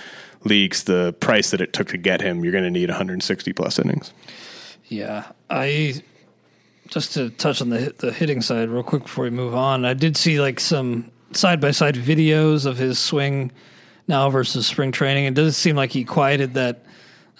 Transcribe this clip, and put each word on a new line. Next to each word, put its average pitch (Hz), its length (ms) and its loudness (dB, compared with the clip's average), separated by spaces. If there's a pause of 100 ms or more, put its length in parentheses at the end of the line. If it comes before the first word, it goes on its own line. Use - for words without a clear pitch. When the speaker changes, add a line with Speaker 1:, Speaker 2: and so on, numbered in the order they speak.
(440)
Speaker 1:
leagues, 101 400 2
the 90 340 2
price 107 320 2
that 92 100 0
it 87 120 -4
took - 160 -2
to 92 100 -6
get 92 220 0
him, 87 240 -2
you're 87 80 0
gonna 92 180 0
need 87 200 0
a - 40 -4
hundred 92 280 -4
sixty - 300 -4
plus - 260 -2
innings. - 340 -2 (720)
Speaker 2:
Yeah, 104 380 -8 (240)
I, 143 540 -2 (880)
just - 260 -6
to 127 160 -2
touch - 320 -2
on 120 80 -2
the 113 80 0
hit-, 131 200 -4
the - 140 -4
hitting 143 300 -2
side 113 260 -2
real 120 160 -2
quick 135 200 -2
before 131 200 -6
we 120 60 -2
move 120 240 -4
on, 131 300 0
I 127 100 0
did 147 220 2
see, 156 240 2
like, 135 200 0
some 123 500 -2 (220)
side-by-side 147 640 2
videos 156 720 4
of 127 100 -2
his 127 220 0
swing 139 540 -2 (560)
now 139 220 4
versus 127 360 0
spring 135 240 -2
training. 139 360 0
It 131 80 -2
does 151 220 4
seem 156 200 2
like 135 160 0
he 131 120 -2
quieted 139 500 2
that, 123 300 -2 (560)